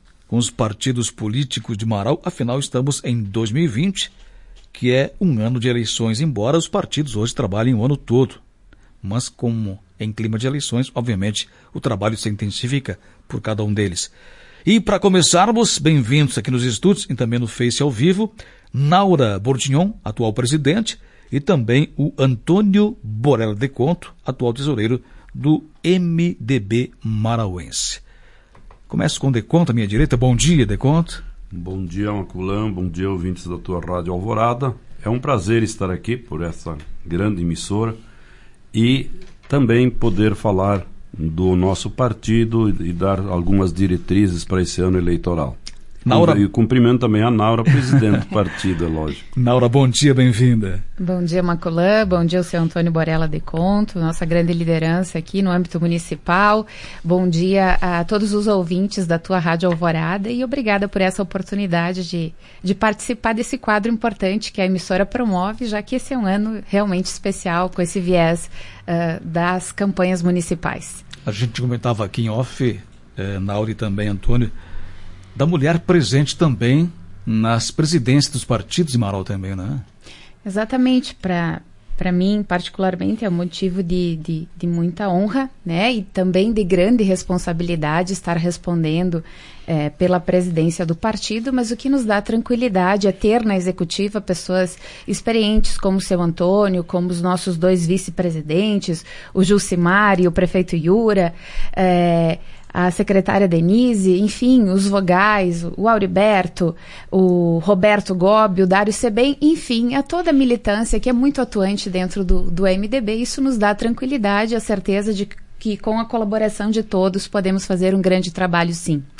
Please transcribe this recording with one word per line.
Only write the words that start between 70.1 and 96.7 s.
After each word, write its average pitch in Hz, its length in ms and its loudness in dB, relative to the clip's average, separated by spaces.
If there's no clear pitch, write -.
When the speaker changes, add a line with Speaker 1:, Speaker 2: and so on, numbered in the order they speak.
Speaker 3:
municipais. 175 800 -2
Speaker 1:
A 110 60 -4
gente 113 280 -4
comentava 120 440 -2
aqui 101 180 -4
em 113 60 0
off, 117 520 -2
eh, 98 240 -6
Naura 104 320 -2
e - 20 -4
também 104 320 -4
Antônio, 110 460 2
da 135 100 0
mulher 165 360 2
presente 143 540 0
também 143 560 2
nas 113 440 0
presidências 143 640 2
dos 127 100 -4
partidos 131 520 -2
em 120 40 2
Marau 98 240 -2
também, 95 320 -6
né? 104 280 -6
Speaker 3:
Exatamente. 254 680 0
Pra, 170 460 -4
pra 180 160 0
mim, 190 320 2
particularmente, 185 800 -2
é 220 60 -2
um 180 40 -2
motivo 180 500 -4
de, 175 340 -2
de, 160 400 -6
de 175 100 -6
muita 170 440 -2
honra, 202 400 0
né? 185 300 0
E 226 120 -2
também 185 500 0
de 208 100 0
grande 196 400 4
responsabilidade 175 1080 -2
estar 170 240 -2
respondendo, 170 840 0
eh, 151 240 0
pela 180 280 2
presidência 175 680 0
do 165 100 -2
partido, 220 560 -4
mas 247 180 0
o 233 60 -6
que 269 140 -4
nos 269 160 0
dá 208 160 0
tranquilidade 208 840 0
é 190 60 2
ter 220 320 2
na 202 140 0
executiva 185 640 -4
pessoas 180 560 -2
experientes 220 720 2
como 196 220 2
o - 20 -4
seu 180 220 0
Antônio, 180 600 2